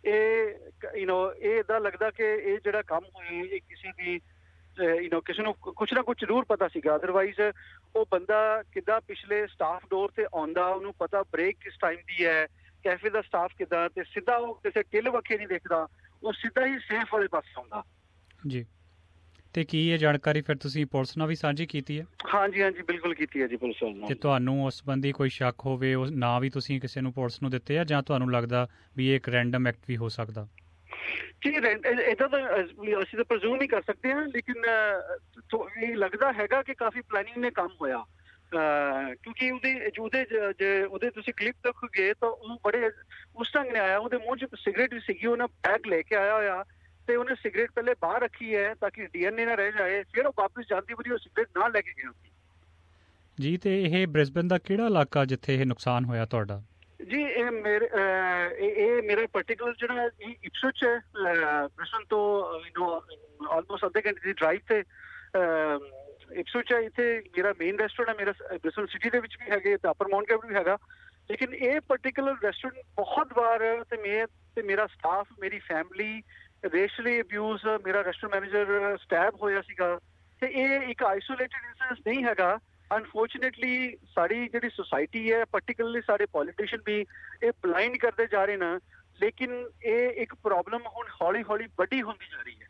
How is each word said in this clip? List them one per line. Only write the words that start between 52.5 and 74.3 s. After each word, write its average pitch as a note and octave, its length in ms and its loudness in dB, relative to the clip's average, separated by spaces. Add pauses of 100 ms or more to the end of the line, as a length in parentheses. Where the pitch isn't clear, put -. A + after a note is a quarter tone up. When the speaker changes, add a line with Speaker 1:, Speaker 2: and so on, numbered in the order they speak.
Speaker 2:
ਜੀ, D3+ 160 0
ਤੇ G3 260 2
ਇਹ F3+ 240 4
ਬ੍ਰਿਸਬੇਨ D#3 420 2
ਦਾ F3+ 100 4
ਕਿਹੜਾ G3+ 280 0
ਇਲਾਕਾ D3 380 4
ਜਿੱਥੇ C3 300 0
ਇਹ C3 120 4
ਨੁਕਸਾਨ B2 380 2
ਹੋਇਆ A#2 220 0
ਤੁਹਾਡਾ? G#2 360 -2 (480)
Speaker 1:
ਜੀ, C#4+ 120 0
ਇਹ B3 280 0
ਮੇਰੇ, G#3+ 360 2
ਅਹ, F#3 680 2
ਇਹ, G3+ 160 2
ਇਹ A3 320 4
ਮੇਰਾ G#3+ 300 2
ਪਾਰਟੀਕੂਲਰ A#3 460 -2
ਜਿਹੜਾ A#3+ 160 -2
ਹੈ, A#3+ 140 0 (120)
ਇਹ A3+ 100 -12
Ipswich - 580 -2
ਹੈ, A#3+ 80 4
ਅਹ, E3 800 0
ਬ੍ਰਿਸਬੇਨ G3+ 340 -8
ਤੋਂ, G#3 340 2
ਅਹ, E3+ 140 -6
you E3+ 260 -4
know, E3 160 0 (580)
almost G3 280 -2
ਅੱਧੇ G#3+ 200 2
ਘੰਟੇ G#3 180 -2
ਦੀ F#3+ 80 -2
ਡਰਾਈਵ D#3+ 360 2
ਤੇ, G#3+ 120 4
ਅਹ, D3+ 1200 -2 (340)
Ipswich A#3 340 -4
ਹੈ। A#3 80 6
ਇੱਥੇ A3+ 420 0 (140)
ਮੇਰਾ G3 220 2
ਮੇਨ F#3 200 0
ਰੈਸਟੋਰੈਂਟ A3 400 -2
ਹੈ, G3+ 60 -2
ਮੇਰਾ G3+ 80 0
ਸ-, - 220 -8
ਬ੍ਰਿਸਬੇਨ F3+ 320 -4
ਸਿਟੀ G#3+ 240 -4
ਦੇ A#3+ 100 2
ਵਿੱਚ A3+ 200 -14
ਵੀ A#3 100 -10
ਹੈਗੇ G3+ 260 2
ਤੇ F3+ 140 0
ਅੱਪਰ G3 180 -2
ਮਾਊਂਟ G3+ 180 2
ਕੈਬਨ A3 220 2
ਵੀ G#3 60 -6
ਹੈਗਾ। G3 240 2 (520)
ਲੇਕਿਨ B3+ 240 -2
ਇਹ C4+ 260 2
ਪਾਰਟੀਕੂਲਰ C4+ 640 0
ਰੈਸਟੋਰੈਂਟ G#3 420 -4 (120)
ਬਹੁਤ B3+ 400 -2
ਵਾਰ A3+ 540 2
ਤੇ A#3 60 -4
ਮੈਂ G#3+ 300 -2
ਤੇ - 360 -10